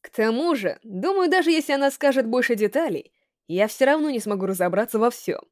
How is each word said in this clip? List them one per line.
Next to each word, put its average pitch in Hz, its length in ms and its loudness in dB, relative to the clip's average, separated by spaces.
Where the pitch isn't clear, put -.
К - 100 -20
тому 240 440 0
же, 196 280 -4
думаю, 320 460 -2
даже 339 220 2
если 311 220 0
она 277 180 2
скажет 262 360 2
больше 247 280 0
деталей, 214 580 -2
я 190 180 2
все 240 180 0
равно 302 260 2
не 247 100 -2
смогу 202 260 -4
разобраться 190 520 -2
во 233 120 2
всем. - 420 -8